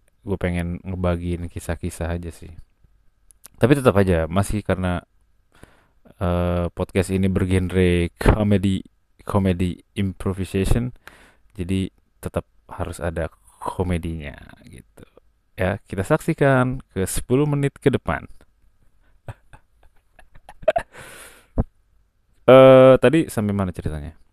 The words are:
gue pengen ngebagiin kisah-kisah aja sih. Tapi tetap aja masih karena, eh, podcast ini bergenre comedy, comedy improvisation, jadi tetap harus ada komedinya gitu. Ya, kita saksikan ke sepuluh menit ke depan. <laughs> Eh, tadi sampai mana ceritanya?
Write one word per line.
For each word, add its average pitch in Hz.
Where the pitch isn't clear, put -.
gue 95
pengen 87
ngebagiin 87
kisah-kisah 85
aja 87
sih. 82
Tapi 120
tetap 127
aja 87
masih 101
karena, 92
eh, 87
podcast -
ini 95
bergenre 90
comedy, 101
comedy 92
improvisation, 98
jadi 95
tetap -
harus 85
ada 82
komedinya 82
gitu. -
Ya, 98
kita 95
saksikan 135
ke 95
sepuluh 135
menit 143
ke 135
depan. 82
<laughs> -
Eh, 131
tadi 147
sampai 104
mana 98
ceritanya? 76